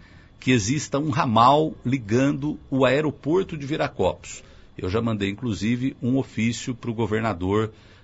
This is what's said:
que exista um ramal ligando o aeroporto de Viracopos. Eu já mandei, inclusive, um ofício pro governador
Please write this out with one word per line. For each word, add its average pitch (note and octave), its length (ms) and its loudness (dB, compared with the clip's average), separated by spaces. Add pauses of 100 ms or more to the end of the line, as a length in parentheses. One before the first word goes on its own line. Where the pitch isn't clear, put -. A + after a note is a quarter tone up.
(400)
que - 120 0
exista B2+ 460 0
um D3+ 120 -2
ramal C#3 640 4 (120)
ligando C3+ 720 0 (100)
o C3+ 140 2
aeroporto D3+ 720 0
de C#3+ 100 -10
Viracopos. C#3+ 800 -2 (340)
Eu F2+ 120 -4
já G#2+ 120 0
mandei, A2 280 -2
inclusive, A#2 720 -2
um B2+ 160 0
ofício A#2+ 560 -2
pro A#2+ 200 -8
governador G#2+ 800 0 (320)